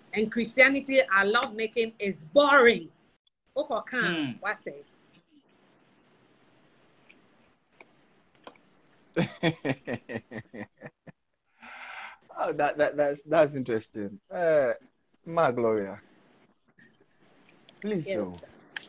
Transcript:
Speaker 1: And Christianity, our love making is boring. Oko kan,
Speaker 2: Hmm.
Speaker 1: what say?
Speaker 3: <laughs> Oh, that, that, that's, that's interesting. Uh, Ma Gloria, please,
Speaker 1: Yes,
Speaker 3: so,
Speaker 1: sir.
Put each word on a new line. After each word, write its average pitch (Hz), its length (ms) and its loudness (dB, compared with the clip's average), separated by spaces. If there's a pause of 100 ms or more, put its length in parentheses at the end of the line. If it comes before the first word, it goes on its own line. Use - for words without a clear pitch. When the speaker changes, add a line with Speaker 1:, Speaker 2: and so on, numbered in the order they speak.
(140)
Speaker 1:
And 220 160 0
Christianity, 262 720 2 (120)
our 196 120 4
love 226 320 0
making 226 420 -4
is 196 240 -6 (100)
boring. 247 560 6 (680)
Oko 247 240 -4
kan, 220 340 -2
Speaker 2:
Hmm. 147 240 -4
Speaker 1:
what 202 240 -6
say? 143 220 -14 (4000)
Speaker 3:
<laughs> 135 1500 -6 (1800)
Oh, 180 100 -2
that, 147 240 0
that, 147 180 2
that's, 143 260 0
that's 151 320 4
interesting. 110 640 -6 (100)
Uh, 160 440 2 (540)
Ma 165 260 2
Gloria, 107 480 0 (1800)
please, 202 240 -4
Speaker 1:
Yes, 190 120 -4
Speaker 3:
so, 180 240 -6
Speaker 1:
sir. - 60 -20 (420)